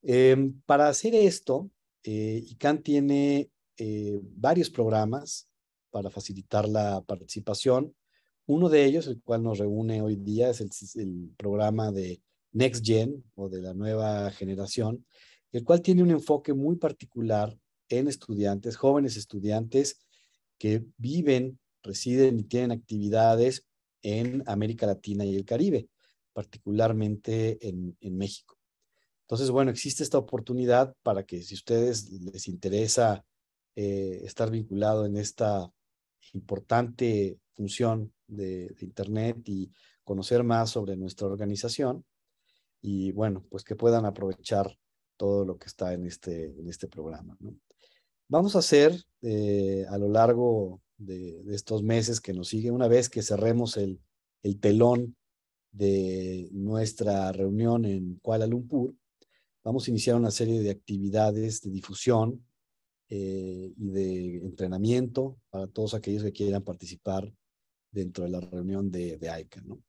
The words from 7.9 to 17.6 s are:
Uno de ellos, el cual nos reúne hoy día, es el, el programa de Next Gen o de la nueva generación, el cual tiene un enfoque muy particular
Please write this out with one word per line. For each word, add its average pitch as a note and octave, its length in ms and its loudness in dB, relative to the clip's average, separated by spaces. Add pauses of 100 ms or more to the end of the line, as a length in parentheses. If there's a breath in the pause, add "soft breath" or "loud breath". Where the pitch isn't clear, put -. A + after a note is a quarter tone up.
Uno E3 220 4
de D3+ 180 8
ellos, D3+ 200 2
el A#2+ 160 -6
cual A2+ 200 0
nos A2 160 0
reúne G#2+ 420 -2
hoy G#2+ 160 0
día, G#2+ 340 2
es A#2+ 100 -4
el, G2+ 100 -6 (240)
el F2+ 420 -8
programa G#2+ 560 0
de F#2 300 -6 (300)
Next A#2 320 0
Gen A#2 400 0 (100)
o G2 140 -8
de F#2 120 -8
la F#2 140 -8
nueva G#2+ 560 -2
generación, G2 760 -6 (460 soft breath)
el A#2+ 120 -6
cual E3+ 180 6
tiene F3+ 200 6
un F3 80 6
enfoque D3 440 2
muy D3 220 0
particular A2+ 840 -2 (320)